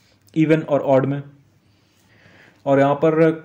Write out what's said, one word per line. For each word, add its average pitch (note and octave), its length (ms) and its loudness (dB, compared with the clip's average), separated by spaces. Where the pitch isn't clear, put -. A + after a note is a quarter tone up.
इवन D#3+ 260 2
और C#3 200 -4
ऑड C3+ 240 0
में। C#3 160 0
और C#3 140 0
यहाँ C#3 160 2
पर D#3+ 360 0